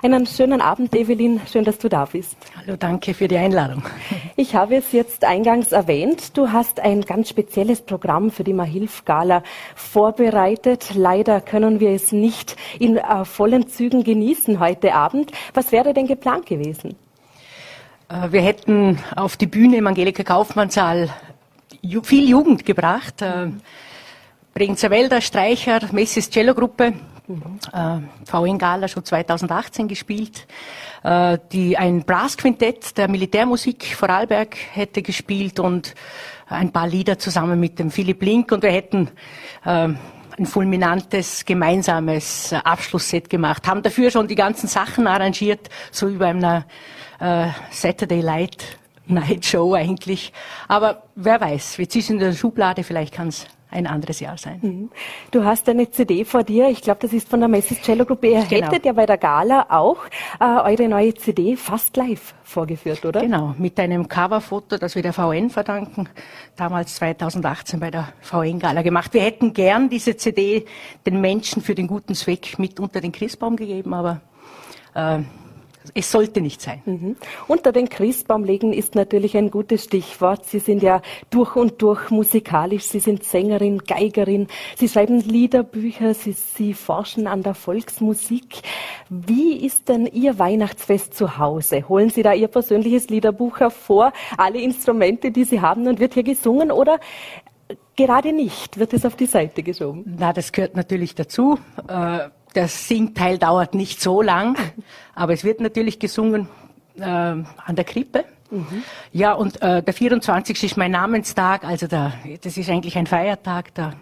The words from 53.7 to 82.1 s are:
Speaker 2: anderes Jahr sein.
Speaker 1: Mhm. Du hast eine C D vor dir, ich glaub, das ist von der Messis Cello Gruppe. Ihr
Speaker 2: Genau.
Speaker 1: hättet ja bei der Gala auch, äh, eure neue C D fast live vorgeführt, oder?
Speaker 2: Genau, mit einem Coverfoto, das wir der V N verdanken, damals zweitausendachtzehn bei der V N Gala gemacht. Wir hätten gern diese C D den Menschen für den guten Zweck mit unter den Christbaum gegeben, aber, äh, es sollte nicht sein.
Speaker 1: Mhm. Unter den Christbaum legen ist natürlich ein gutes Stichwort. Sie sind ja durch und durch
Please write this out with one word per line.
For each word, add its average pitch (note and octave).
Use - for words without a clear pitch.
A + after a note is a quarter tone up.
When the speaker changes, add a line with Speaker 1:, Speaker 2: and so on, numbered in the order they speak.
Speaker 2:
anderes D3+
Jahr D3
sein. E3
Speaker 1:
Mhm. G3+
Du A#3
hast A3
eine A#3+
C B3+
D F#3+
vor A#3
dir, A#3
ich B3+
glaub, G3+
das A3+
ist A3+
von A#3+
der A#3
Messis G#3+
Cello A#3
Gruppe. B3
Ihr A3
Speaker 2:
Genau. E3+
Speaker 1:
hättet F4
ja B3+
bei A3
der G#3
Gala F#3
auch, E3+
äh, -
eure A#3
neue G#3+
C -
D F#3+
fast -
live B3+
vorgeführt, D#3+
oder? E3
Speaker 2:
Genau, D#3
mit F3
einem F3
Coverfoto, G3+
das F3
wir F3+
der F3
V E3
N G3+
verdanken, G3+
damals F3
zweitausendachtzehn E3
bei E3
der D#3+
V E3+
N E3
Gala E3
gemacht. E3+
Wir G#3+
hätten A3
gern G#3+
diese A#3
C A3+
D G#3
den F#3+
Menschen G3
für G#3
den F3+
guten G3+
Zweck -
mit F#3+
unter F#3+
den E3+
Christbaum A3+
gegeben, F#3+
aber, E3+
äh, D#3+
es -
sollte G#3+
nicht D3
sein. -
Speaker 1:
Mhm. F#3
Unter D#4+
den A#3+
Christbaum A3
legen G3
ist -
natürlich G3+
ein G#3
gutes G#3
Stichwort. F#3
Sie -
sind G3+
ja F#3
durch A#3+
und A#3+
durch G#3